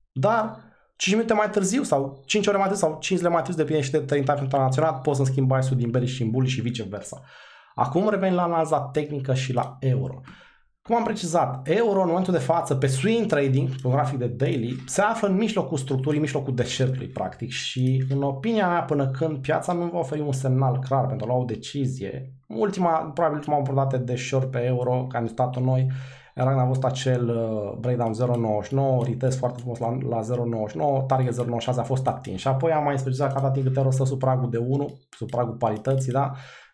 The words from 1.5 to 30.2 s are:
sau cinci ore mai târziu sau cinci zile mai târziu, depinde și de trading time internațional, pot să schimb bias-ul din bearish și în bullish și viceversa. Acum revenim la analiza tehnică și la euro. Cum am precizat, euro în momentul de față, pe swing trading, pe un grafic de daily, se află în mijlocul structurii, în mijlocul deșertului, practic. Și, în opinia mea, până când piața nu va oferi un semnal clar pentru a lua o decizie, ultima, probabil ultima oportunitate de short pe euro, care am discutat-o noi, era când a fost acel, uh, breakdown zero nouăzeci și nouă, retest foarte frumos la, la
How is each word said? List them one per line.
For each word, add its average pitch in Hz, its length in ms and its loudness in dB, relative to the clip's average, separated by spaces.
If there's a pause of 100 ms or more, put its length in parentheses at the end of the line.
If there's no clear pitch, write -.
sau - 420 -2
cinci 208 220 0
ore 202 100 4
mai 196 100 2
târziu 185 200 2
sau 151 120 -4
cinci 180 200 0
zile 170 120 2
mai 170 100 2
târziu, 160 220 0
depinde 151 180 0
și 135 100 -2
de 156 60 2
trading 143 300 0
time 143 160 2
internațional, 135 600 2
pot 143 120 2
să 135 80 2
schimb 131 240 2
bias-ul 131 300 2
din 117 120 0
bearish 123 240 0
și - 80 -4
în 110 80 0
bullish 127 240 2
și 110 80 -4
viceversa. 107 600 -6 (540)
Acum 135 340 0
revenim 190 260 2
la 175 80 2
analiza 160 380 2
tehnică 135 520 -2
și 127 200 0
la 120 260 -2
euro. 113 420 0 (600)
Cum 220 140 -2
am 233 80 2
precizat, 147 680 -2
euro 196 320 4
în 180 60 2
momentul 180 260 2
de 160 60 4
față, 139 360 2
pe 135 120 2
swing 202 380 2
trading, 139 440 2
pe - 180 -6
un 123 60 2
grafic 139 240 0
de 120 100 0
daily, 127 580 -2
se - 160 0
află 214 260 2
în 190 80 4
mijlocul 196 420 0
structurii, 135 400 0
în 151 60 2
mijlocul 135 320 -2
deșertului, 127 520 0
practic. 98 420 -6
Și, 131 600 0
în 139 120 0
opinia 175 480 0
mea, 175 140 2
până 143 260 0
când 156 280 -2
piața 151 360 0
nu 175 200 -2
va 175 60 -2
oferi 151 220 -2
un 147 100 -2
semnal 131 480 2
clar 131 260 0
pentru 110 200 -4
a 120 80 -2
lua 127 80 2
o 123 40 -2
decizie, - 880 -6 (140)
ultima, 185 440 0
probabil 160 460 0
ultima 147 200 0
oportunitate 135 400 0
de 123 180 -2
short - 360 -2
pe 123 140 -2
euro, 123 260 0
care 127 260 -2
am 117 60 0
discutat-o 127 360 -2
noi, 131 320 2 (440)
era 127 140 2
când 135 120 2
a 127 40 4
fost 127 180 0
acel, 127 460 0
uh, 113 500 -2
breakdown 117 340 0
zero 123 220 0
nouăzeci 107 320 0
și 127 60 -6
nouă, 135 320 4
retest 131 320 0
foarte 123 220 -2
frumos 120 200 -8
la, 120 180 -2 (120)
la 113 120 0